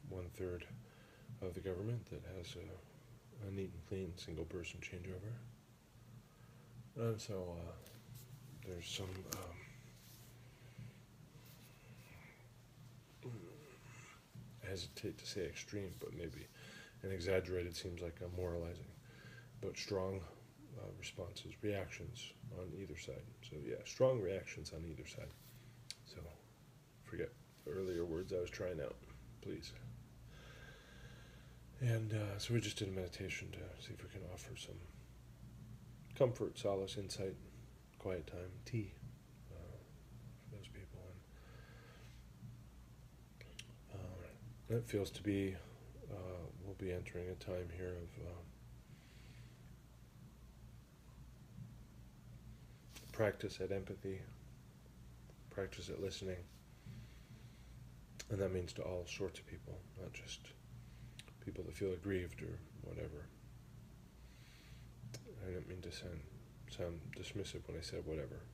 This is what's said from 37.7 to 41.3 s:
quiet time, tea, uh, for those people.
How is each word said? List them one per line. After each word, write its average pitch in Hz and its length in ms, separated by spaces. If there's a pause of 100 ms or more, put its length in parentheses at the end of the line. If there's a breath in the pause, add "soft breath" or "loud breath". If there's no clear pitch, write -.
quiet 90 280
time, 90 240 (140)
tea, 107 260 (600)
uh, - 260 (640)
for - 140
those 98 100
people. - 320 (2500 loud breath)